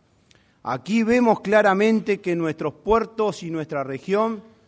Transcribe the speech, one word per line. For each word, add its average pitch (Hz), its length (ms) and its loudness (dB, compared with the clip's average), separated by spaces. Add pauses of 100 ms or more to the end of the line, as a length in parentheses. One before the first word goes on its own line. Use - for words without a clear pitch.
(640)
Aquí 147 380 -2
vemos 233 380 2
claramente 208 800 2
que 175 160 -2
nuestros 156 380 -4
puertos 220 680 -2
y 170 80 -10
nuestra 151 340 -6
región 196 580 -4 (260)